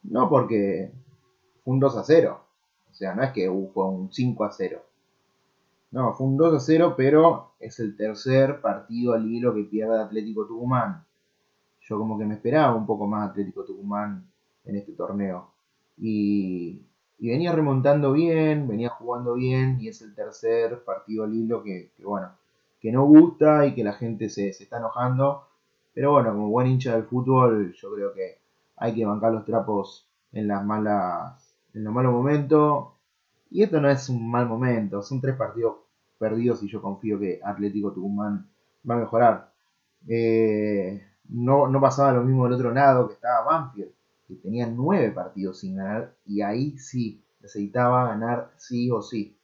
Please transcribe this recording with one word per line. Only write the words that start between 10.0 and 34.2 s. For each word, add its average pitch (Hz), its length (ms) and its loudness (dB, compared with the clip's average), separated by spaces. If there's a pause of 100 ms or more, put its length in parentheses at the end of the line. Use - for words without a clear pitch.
Atlético 107 460 -6
Tucumán. 117 580 -4 (760)
Yo 107 180 -8
como 110 200 -4
que 107 60 -6
me 107 100 -4
esperaba 127 400 2
un 110 120 -4
poco 104 200 -4
más 104 240 -4
Atlético 98 340 -8
Tucumán 101 600 -8 (380)
en 98 120 -8
este 101 160 -10
torneo. 92 580 -8 (460)
Y, 101 840 -2 (360)
y 117 100 -6
venía 160 240 0
remontando 143 600 2
bien, 156 540 2
venía 117 220 -4
jugando 120 460 -6
bien, 127 460 0
y 110 80 -10
es 107 140 -16
el 107 120 -20
tercer 117 680 -4
partido 107 400 -8
al 107 100 -4
hilo 113 280 -4
que, 95 340 -12
que, - 80 -20
bueno, 95 260 -6 (500)
que 113 100 -4
no 131 140 4
gusta 151 640 8
y 135 80 0
que 117 100 -4
la 104 80 -4
gente 110 360 -8
se, 101 240 -4
se 98 120 -20
está 120 140 -12
enojando. 127 680 -2 (500)
Pero 139 180 2
bueno, 113 200 6
como 104 160 -2
buen 123 180 2
hincha 127 280 2
del 113 100 0
fútbol, 123 680 4
yo 101 200 -14
creo 101 180 -6
que 95 260 -10 (380)
hay 117 180 -4
que 110 120 -2
bancar 107 260 0
los 110 120 -4
trapos 101 640 -4 (240)
en 107 160 -4
las 101 160 -4
malas, 104 880 -4 (200)
en 107 100 -8
los 107 80 -6
malos 123 200 2
momentos. 147 760 2 (600)
Y 190 120 0
esto 165 180 2
no 143 80 4
es 131 200 0
un 117 200 -4